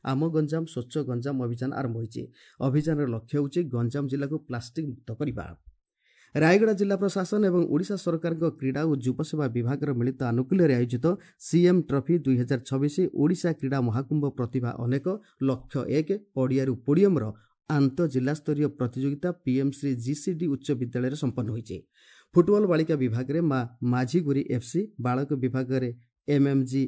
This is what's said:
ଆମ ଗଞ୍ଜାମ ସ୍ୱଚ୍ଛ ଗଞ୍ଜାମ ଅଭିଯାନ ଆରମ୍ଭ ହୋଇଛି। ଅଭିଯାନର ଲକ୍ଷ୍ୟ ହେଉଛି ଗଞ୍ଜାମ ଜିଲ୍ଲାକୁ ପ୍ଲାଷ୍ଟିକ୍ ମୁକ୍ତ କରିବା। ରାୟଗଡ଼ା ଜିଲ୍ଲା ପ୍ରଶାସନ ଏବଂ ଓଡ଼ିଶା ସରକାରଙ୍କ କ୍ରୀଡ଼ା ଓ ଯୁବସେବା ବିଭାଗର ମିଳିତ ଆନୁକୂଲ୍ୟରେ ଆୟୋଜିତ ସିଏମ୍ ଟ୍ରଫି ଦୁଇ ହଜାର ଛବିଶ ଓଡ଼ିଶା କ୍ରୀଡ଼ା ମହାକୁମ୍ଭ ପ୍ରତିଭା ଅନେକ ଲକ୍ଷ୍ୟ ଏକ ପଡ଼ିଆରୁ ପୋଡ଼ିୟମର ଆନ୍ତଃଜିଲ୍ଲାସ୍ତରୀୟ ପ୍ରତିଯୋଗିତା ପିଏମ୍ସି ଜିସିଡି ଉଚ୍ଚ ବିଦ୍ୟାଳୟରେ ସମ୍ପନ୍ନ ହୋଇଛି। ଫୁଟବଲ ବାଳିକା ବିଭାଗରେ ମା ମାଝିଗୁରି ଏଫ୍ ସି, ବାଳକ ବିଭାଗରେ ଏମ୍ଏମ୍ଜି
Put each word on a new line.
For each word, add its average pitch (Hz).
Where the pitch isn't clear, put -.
ଆମ 135
ଗଞ୍ଜାମ 156
ସ୍ୱଚ୍ଛ -
ଗଞ୍ଜାମ 127
ଅଭିଯାନ 120
ଆରମ୍ଭ 120
ହୋଇଛି। 110
ଅଭିଯାନର 147
ଲକ୍ଷ୍ୟ 113
ହେଉଛି 143
ଗଞ୍ଜାମ 120
ଜିଲ୍ଲାକୁ 139
ପ୍ଲାଷ୍ଟିକ୍ 143
ମୁକ୍ତ -
କରିବା। 143
ରାୟଗଡ଼ା 196
ଜିଲ୍ଲା 196
ପ୍ରଶାସନ 196
ଏବଂ 180
ଓଡ଼ିଶା 190
ସରକାରଙ୍କ 165
କ୍ରୀଡ଼ା 135
ଓ -
ଯୁବସେବା 151
ବିଭାଗର 135
ମିଳିତ 127
ଆନୁକୂଲ୍ୟରେ 131
ଆୟୋଜିତ 120
ସିଏମ୍ 175
ଟ୍ରଫି 139
ଦୁଇ 131
ହଜାର 120
ଛବିଶ 143
ଓଡ଼ିଶା 170
କ୍ରୀଡ଼ା 135
ମହାକୁମ୍ଭ 139
ପ୍ରତିଭା 120
ଅନେକ 131
ଲକ୍ଷ୍ୟ 131
ଏକ 160
ପଡ଼ିଆରୁ 131
ପୋଡ଼ିୟମର 165
ଆନ୍ତଃଜିଲ୍ଲାସ୍ତରୀୟ 143
ପ୍ରତିଯୋଗିତା 135
ପିଏମ୍ସି 139
ଜିସିଡି 156
ଉଚ୍ଚ 131
ବିଦ୍ୟାଳୟରେ 123
ସମ୍ପନ୍ନ 120
ହୋଇଛି। 110
ଫୁଟବଲ 208
ବାଳିକା 160
ବିଭାଗରେ 131
ମା 131
ମାଝିଗୁରି 139
ଏଫ୍ 117
ସି, 170
ବାଳକ 127
ବିଭାଗରେ 127
ଏମ୍ଏମ୍ଜି 139